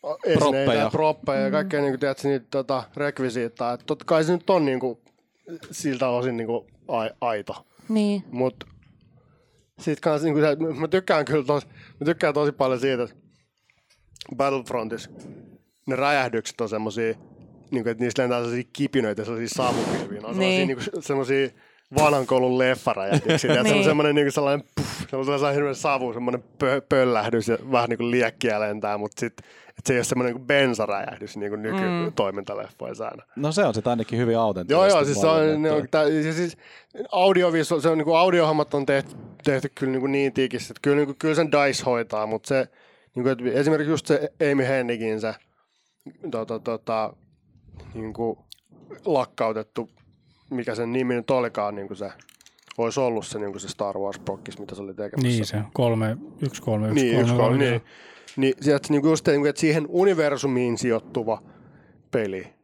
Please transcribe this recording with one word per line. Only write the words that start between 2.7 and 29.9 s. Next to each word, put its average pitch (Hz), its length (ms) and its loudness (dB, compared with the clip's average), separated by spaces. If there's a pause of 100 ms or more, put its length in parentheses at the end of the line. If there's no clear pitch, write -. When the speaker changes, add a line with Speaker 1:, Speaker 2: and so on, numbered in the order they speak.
Speaker 1:
rekvisiittaa. 127 800 -4
Et 123 120 -10
totta 147 200 -6
kai 160 180 4
se 160 80 0
nyt 175 180 -2
on 175 160 4
niinku 127 340 -2 (720)
siltä 135 380 -2
osin 123 280 -2
niinku 113 300 -4 (200)
ai-, 113 340 -4
aito. 107 440 -6 (240)
Speaker 3:
Niin. 208 420 0
Speaker 1:
Mut 127 320 -2 (1160)
sit 151 200 -4
kans 151 240 0
niinku 151 180 2
se, 147 140 4 (240)
mä 160 80 -2
tykkään 180 380 0
kyllä 143 180 0
tos-, 143 240 0 (320)
mä 143 60 -4
tykkään 160 280 2
tosi 147 180 2
paljon 131 280 0
siitä, 127 240 0
että 110 120 -10 (1200)
Battlefrontissa 123 760 -4 (760)
ne 135 80 -4
räjähdykset 127 680 0
on 113 80 -4
semmosia, 110 440 -4 (580)
niinku, 120 180 -2
että 117 140 -2
niistä 120 180 0
lentää 123 180 0
sellaisia 120 340 -4
kipinöitä, 117 520 0
sellaisia 113 300 -6
savupilviä. 117 680 -2
Ne 110 60 -12
on - 80 -8
sellaisia 190 40 -4
Speaker 3:
Niin. 185 280 2
Speaker 1:
niinku, 123 160 -4 (180)
semmosia 135 480 0 (460)
vanhan 147 300 4
koulun 127 320 2
leffaräjähdykset. 127 920 2
Ja 156 60 4
se 123 40 4
on 123 60 2
Speaker 3:
Niin. - 180 4
Speaker 1:
semmonen 147 320 4
niinku 143 160 4
sellainen 143 340 0 (100)
puff, - 340 -8
se 135 60 -8
on 135 100 -2
sellainen 143 300 0
hirveä 143 180 -2
savu, 127 400 -2
semmonen 123 300 -4 (200)
pö-, 135 260 2
pöllähdys 117 580 4
ja 117 100 2 (140)
vähän 120 180 4
niinku 117 220 -2
liekkiä 113 480 0
lentää, 104 380 -2
mut 104 200 -6
sit, 117 160 -6 (460)
et - 60 -12
se 139 80 2